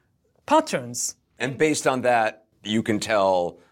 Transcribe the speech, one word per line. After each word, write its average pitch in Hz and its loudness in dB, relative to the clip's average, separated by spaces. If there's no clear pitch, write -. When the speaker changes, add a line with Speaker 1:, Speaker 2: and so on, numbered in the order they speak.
Speaker 1:
patterns. 165 -2
Speaker 2:
And 123 -4
based 151 2
on 131 0
that, 113 0
you 107 0
can 107 0
tell, 95 0